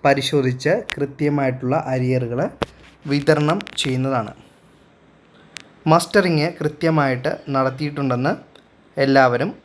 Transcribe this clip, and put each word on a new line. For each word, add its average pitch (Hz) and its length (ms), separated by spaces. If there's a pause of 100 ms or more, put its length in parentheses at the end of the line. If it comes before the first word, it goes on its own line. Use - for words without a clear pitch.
പരിശോധിച്ച് 139 760 (140)
കൃത്യമായിട്ടുള്ള 135 880
അരിയറുകൾ 127 640 (580)
വിതരണം 147 520 (180)
ചെയ്യുന്നതാണ്. 131 560 (1500)
മസ്റ്ററിങ് 165 600 (120)
കൃത്യമായിട്ട് 151 760 (120)
നടത്തിയിട്ടുണ്ടെന്ന് 135 880 (640)
എല്ലാവരും 135 640